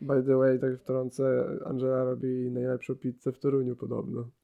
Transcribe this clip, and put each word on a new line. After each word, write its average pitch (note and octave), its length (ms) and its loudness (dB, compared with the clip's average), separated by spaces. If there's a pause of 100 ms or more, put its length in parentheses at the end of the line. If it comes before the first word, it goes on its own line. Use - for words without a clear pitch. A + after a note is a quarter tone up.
By C#3 220 2
the C3+ 140 4
way, C3 220 6
tak C3 200 -2
wtrącę, C3 640 0 (200)
Angela C3 380 0
robi B2+ 480 -2
najlepszą B2+ 440 -4
pizzę B2+ 360 -6
w - 80 -8
Toruniu C3+ 360 0
podobno. A#2+ 540 -6 (140)